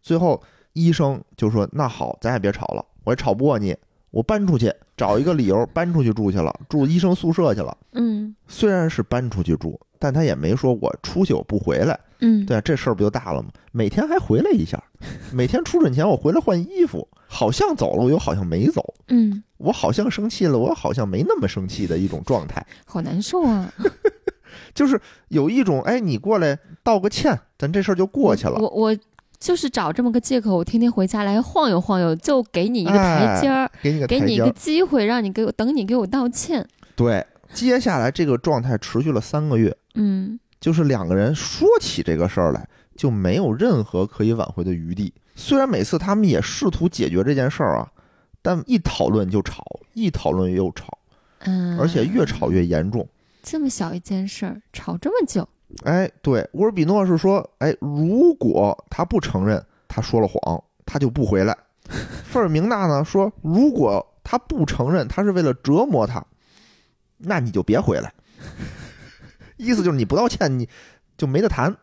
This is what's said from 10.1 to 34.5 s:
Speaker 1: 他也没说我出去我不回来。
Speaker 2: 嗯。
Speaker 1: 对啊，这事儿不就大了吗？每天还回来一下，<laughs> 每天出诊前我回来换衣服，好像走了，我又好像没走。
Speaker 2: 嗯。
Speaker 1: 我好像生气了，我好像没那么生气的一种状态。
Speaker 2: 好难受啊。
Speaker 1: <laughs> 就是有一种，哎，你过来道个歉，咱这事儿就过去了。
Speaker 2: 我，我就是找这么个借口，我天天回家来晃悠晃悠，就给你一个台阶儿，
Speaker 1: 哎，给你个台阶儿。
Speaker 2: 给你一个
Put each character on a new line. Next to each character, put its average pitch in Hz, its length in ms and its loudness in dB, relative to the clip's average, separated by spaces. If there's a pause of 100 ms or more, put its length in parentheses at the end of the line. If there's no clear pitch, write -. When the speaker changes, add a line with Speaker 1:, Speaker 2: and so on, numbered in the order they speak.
Speaker 1:
他 160 120 2
也 110 100 2
没 78 200 0
说 127 200 2
我 - 280 -4
出 - 220 0
去 160 80 0
我 90 120 0
不 104 140 -4
回 69 200 0
来。 - 200 0 (220)
Speaker 2:
嗯。 220 240 4
Speaker 1:
对 196 120 0
啊， 214 40 2
这 165 160 0
事 127 140 -2
儿 110 40 2
不 95 80 -2
就 104 60 2
大 104 240 -4
了 67 80 -2
吗？ 52 80 -10 (240)
每 113 160 0
天 226 180 0
还 330 120 0
回 117 220 0
来 415 100 0
一 208 140 2
下， - 180 -8 (220)
<laughs> - 280 -14
每 123 140 0
天 320 180 0
出 339 180 2
诊 139 100 4
前 151 140 2
我 196 80 4
回 147 180 0
来 320 80 4
换 185 200 0
衣 349 240 0
服， - 240 -6 (180)
好 - 240 -2
像 349 240 0
走 - 220 0
了， 101 60 2
我 127 80 4
又 160 80 4
好 - 160 -2
像 95 120 -2
没 87 200 0
走。 - 280 -2 (140)
Speaker 2:
嗯。 214 340 2 (140)
Speaker 1:
我 196 160 -2
好 - 180 0
像 214 200 0
生 214 180 -4
气 196 180 -2
了， 139 120 2
我 127 160 2
好 - 180 -4
像 113 160 -2
没 95 140 -2
那 392 180 0
么 101 80 0
生 95 180 -6
气 92 200 -6
的 82 100 -2
一 95 100 0
种 85 200 -6
状 101 200 0
态。 - 160 -8 (220)
Speaker 2:
好 - 160 -8
难 170 220 -4
受 359 220 -2
啊。 196 280 0 (440)
Speaker 1:
<laughs> - 580 -14
就 285 120 2
是 262 140 2 (280)
有 151 200 2
一 247 160 2
种， 180 180 2
哎， 240 160 0
你 165 200 0
过 208 200 0
来 147 200 2 (240)
道 214 180 4
个 196 80 0
歉， 240 300 0 (180)
咱 - 160 -4
这 196 80 2
事 190 100 0
儿 190 40 4
就 185 120 2
过 277 300 2
去 220 100 -4
了。 - 120 0
Speaker 2:
我， 214 100 0
我 220 280 0 (420)
就 359 180 0
是 285 140 -4
找 175 200 -2
这 202 120 -2
么 240 100 2
个 240 80 2
借 254 180 -2
口， 208 160 0
我 170 80 2
天 226 160 -2
天 240 140 4
回 190 140 2
家 208 160 -2
来 202 180 2
晃 262 300 0
悠 175 100 2
晃 185 180 0
悠， 170 180 2
就 262 260 0
给 185 260 -2
你 240 140 0
一 - 20 -2
个 175 60 0
台 170 500 4
阶 277 80 2
儿， 262 160 0
Speaker 1:
哎， - 60 -6 (120)
给 147 100 0
你 156 80 -2
个 131 60 -2
台 240 100 0
阶 - 0 -
儿。 285 40 0
Speaker 2:
给 285 60 0
你 - 80 0
一 127 40 0
个 117 120 4